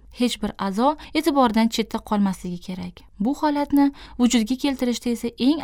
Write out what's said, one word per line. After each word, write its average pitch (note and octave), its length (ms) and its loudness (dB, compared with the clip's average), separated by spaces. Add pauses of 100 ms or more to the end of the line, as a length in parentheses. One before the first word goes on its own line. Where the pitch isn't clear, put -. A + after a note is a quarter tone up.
(180)
Hech A#3+ 240 0
bir G#3+ 160 -4
a'zo G3 300 0 (260)
e'tibordan C4 540 2
chetda A3+ 300 -4
qolmasligi F#3+ 680 -2
kerak. F3+ 280 -10 (300)
Bu C4+ 160 0
holatni C#4+ 520 2 (260)
vujudga A#3+ 440 2
keltirishda B3 480 -2
esa A#3 180 -4 (100)
eng C#4 260 2